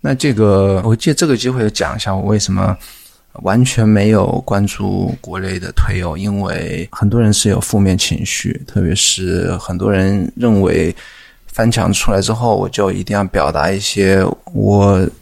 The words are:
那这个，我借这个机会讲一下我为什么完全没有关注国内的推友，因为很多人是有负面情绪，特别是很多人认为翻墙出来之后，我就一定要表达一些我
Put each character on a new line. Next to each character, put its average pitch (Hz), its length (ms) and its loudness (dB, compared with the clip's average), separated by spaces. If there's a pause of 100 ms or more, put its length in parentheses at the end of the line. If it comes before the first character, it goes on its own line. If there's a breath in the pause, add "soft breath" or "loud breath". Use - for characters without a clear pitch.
那 139 120 0
这 135 180 0
个， 98 500 4
我 110 140 2
借 - 160 0
这 165 140 0
个 135 100 2
机 123 140 -2
会 117 200 0
讲 - 240 -4
一 107 40 -8
下 101 160 -4
我 95 80 -4
为 101 160 2
什 101 120 -2
么 95 240 0 (680 loud breath)
完 110 200 2
全 120 240 2
没 104 220 4
有 98 380 2
关 101 200 0
注 95 540 -4
国 82 180 -12
内 92 200 -6
的 90 140 -10
推 - 260 0
友， 85 180 -4
因 101 240 -4
为 82 500 -6
很 - 180 0
多 117 120 2
人 110 100 4
是 104 200 2
有 95 100 0
负 - 180 -2
面 95 180 4
情 - 280 -2
绪， - 420 -6
特 - 140 -2
别 87 140 0
是 90 640 -2
很 87 180 -8
多 95 160 0
人 95 420 0
认 107 280 2
为 87 320 2 (520 loud breath)
翻 113 240 0
墙 101 220 0
出 - 180 2
来 98 100 2
之 98 120 -2
后， 113 240 0
我 98 100 -2
就 98 240 -2
一 95 140 -4
定 101 100 -6
要 101 100 0
表 82 280 -2
达 80 180 0
一 98 80 -2
些 95 460 2 (300)
我 101 520 4 (160)